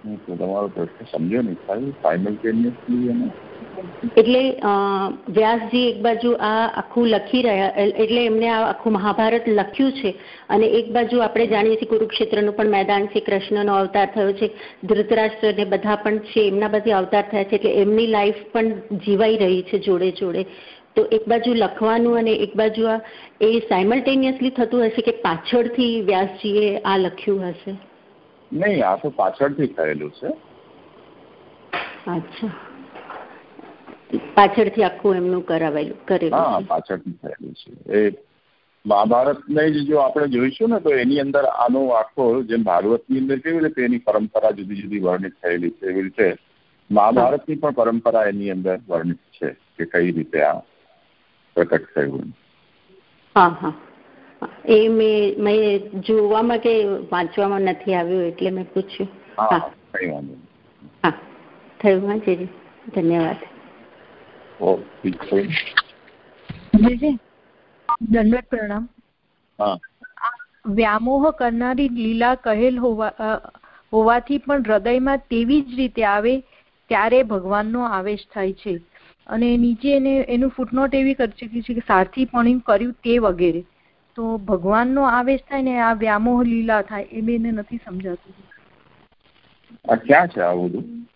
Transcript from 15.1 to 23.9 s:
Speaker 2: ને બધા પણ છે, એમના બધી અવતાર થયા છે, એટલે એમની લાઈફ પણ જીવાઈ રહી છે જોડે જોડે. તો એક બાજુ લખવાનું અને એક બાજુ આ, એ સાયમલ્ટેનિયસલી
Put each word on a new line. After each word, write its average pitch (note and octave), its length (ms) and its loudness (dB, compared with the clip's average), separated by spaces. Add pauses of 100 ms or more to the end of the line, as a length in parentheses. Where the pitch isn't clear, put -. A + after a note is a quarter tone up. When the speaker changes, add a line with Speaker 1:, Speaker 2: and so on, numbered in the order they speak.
Speaker 2:
ને G#3 100 -2
બધા G3+ 320 0
પણ G#3+ 220 -2
છે, G#3+ 300 0
એમના G3+ 200 0
બધી G#3+ 220 0
અવતાર G3 400 2
થયા G3+ 120 -2
છે, G3 140 -2
એટલે G#3 140 0
એમની G#3+ 360 2
લાઈફ G#3 280 2 (180)
પણ A3+ 180 0 (260)
જીવાઈ G#3 400 2
રહી F#3 260 2
છે G3 160 -2
જોડે F#3 320 0
જોડે. F3+ 320 -4 (540)
તો G#3+ 80 4
એક A3 240 0
બાજુ A#3 260 2
લખવાનું A#3 640 2
અને A3+ 140 2
એક G#3 240 -2
બાજુ A3 300 0
આ, A3 140 0 (400)
એ A3+ 200 4
સાયમલ્ટેનિયસલી C4 920 0